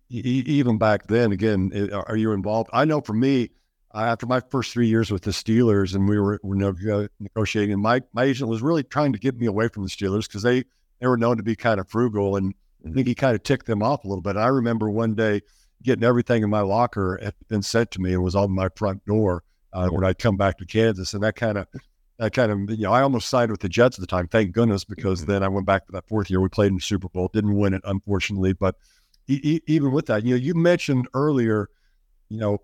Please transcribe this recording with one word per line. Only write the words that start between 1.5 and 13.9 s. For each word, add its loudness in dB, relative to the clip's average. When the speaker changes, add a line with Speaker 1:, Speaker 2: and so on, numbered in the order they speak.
Speaker 1:
it, -2
are -6
you 0
involved? -2
I 2
know 0
for -8
me, 2
uh, -4
after -2
my 0
first -4
three 2
years 2
with -2
the -4
Steelers, 2
and 2
we 2
were, 0
were -4
neg-, -2
uh, -2
negotiating, -2
my, 2
my 0
agent 0
was -2
really 0
trying -2
to -4
get -4
me -2
away 0
from -6
the -6
Steelers -4
'cause -8
they, 2
they -2
were 4
known 2
to -8
be -2
kind 0
of -10
frugal, 0
and 0
I -10
think 0
he 0
kind 0
of -4
ticked -2
them -2
off -2